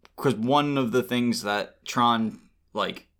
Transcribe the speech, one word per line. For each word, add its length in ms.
'cause 200
one 420
of 140
the 120
things 400
that 420
Tron, 540
like, 340